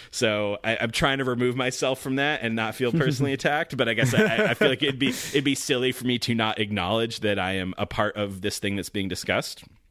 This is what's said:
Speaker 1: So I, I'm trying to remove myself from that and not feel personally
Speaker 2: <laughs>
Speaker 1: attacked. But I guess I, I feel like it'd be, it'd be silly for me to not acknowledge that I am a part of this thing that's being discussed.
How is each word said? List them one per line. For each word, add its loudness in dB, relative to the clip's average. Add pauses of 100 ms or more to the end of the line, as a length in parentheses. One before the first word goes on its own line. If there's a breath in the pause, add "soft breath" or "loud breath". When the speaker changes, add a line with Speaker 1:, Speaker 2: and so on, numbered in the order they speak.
(120)
Speaker 1:
So 0
I, 0
I'm -2
trying 2
to -2
remove 0
myself 0
from -4
that 0
and -2
not -2
feel 0
personally 2
Speaker 2:
<laughs> -4
Speaker 1:
attacked. 0
But 2
I 0
guess 4
I, 4
I 0
feel 4
like 0
it'd 0
be, 2
it'd 0
be 2
silly 0
for -8
me 2
to 0
not 2
acknowledge 0
that 2
I 0
am -2
a -2
part -2
of -4
this -4
thing -2
that's -4
being -4
discussed. -4 (260)